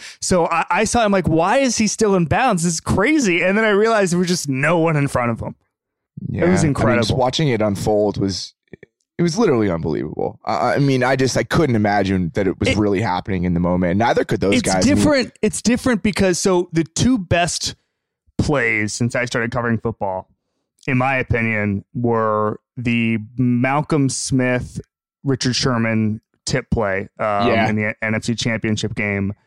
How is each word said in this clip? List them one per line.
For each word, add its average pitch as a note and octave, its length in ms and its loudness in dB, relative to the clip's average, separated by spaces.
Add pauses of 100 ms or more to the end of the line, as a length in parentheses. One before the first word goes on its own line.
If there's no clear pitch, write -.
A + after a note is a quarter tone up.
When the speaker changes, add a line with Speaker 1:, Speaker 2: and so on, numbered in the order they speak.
(200)
Speaker 1:
So F3 260 2
I, E3 240 0
I F#3 140 2
saw A#3 200 2
him G3+ 60 2
like, F#3+ 160 2
"Why E3 320 2
is C4 200 2
he G#3+ 100 2
still G3+ 260 0
in F3 120 2
bounds? G3 360 2
This F3 120 -2
is - 60 -6
crazy." G#3 600 2
And F#3+ 160 2
then A3 60 2
I G#3+ 60 2
realized G#3 420 2
there F3 80 0
was F3+ 80 0
just F3 200 -2
no C#3+ 300 0
one D#3+ 180 2
in C#3+ 120 2
front A#2+ 240 0
of A2 80 -6
him. - 160 -10 (720)
Speaker 2:
Yeah. - 160 -2
Speaker 1:
It F3 40 2
was F3+ 140 2
Speaker 2:
I D#3+ 60 2
mean, C#3 60 0
just - 60 -4
Speaker 1:
incredible. A#2+ 360 2
Speaker 2:
watching C3 320 0
it A2+ 120 0
unfold G#2 580 0
was, G2 360 -4 (640)
it - 40 2
was E3+ 140 0
literally C3+ 320 2
unbelievable. D#2 760 -4
I, G#2+ 300 -2
I F#2+ 40 -2
mean, C3+ 240 2
I B2+ 140 2
just, C3 200 0
I A#2 60 0
couldn't C3+ 340 0
imagine G2 580 2
that G2+ 120 0
it F2+ 140 -2
was - 100 0
Speaker 1:
It F2 80 0
Speaker 2:
really G2+ 240 2
happening F2+ 420 -4
in F2+ 80 0
the E2+ 80 0
moment. F2+ 380 0
Neither A#2 260 2
could G#2+ 160 -2
those G2 140 2
Speaker 1:
it's B3 80 0
Speaker 2:
guys. G2 240 2
I - 20 4
mean C#4+ 80 4
Speaker 1:
different. C4 460 0
It's - 180 -2
different A#3+ 440 0
because, F#3 340 0
so F#3 340 2
the D#3+ 120 0
two B3 340 0
best F3 560 -2 (640)
plays A2+ 540 0
since A#2+ 220 -2
I B2 100 0
started A#2+ 260 -2
covering A#2 280 0
football, G2 500 -6 (580)
in C3 120 0
my C3 180 0
opinion, A2 680 -2 (100)
were A2 640 0 (160)
the A#2 420 0 (180)
Malcolm C3 720 0
Smith, B2+ 720 -2 (440)
Richard B2+ 320 -2
Sherman A2+ 640 0 (240)
tip - 260 -4
play, G2+ 380 -2 (100)
um, G#2 300 0
Speaker 2:
Yeah. A2+ 200 2
Speaker 1:
in G#2+ 80 -2
the G#2+ 260 -2
N A2 120 -2
F G#2+ 100 -4
C A#2+ 100 -2
Championship A2 600 -2
game G2+ 400 -2 (120)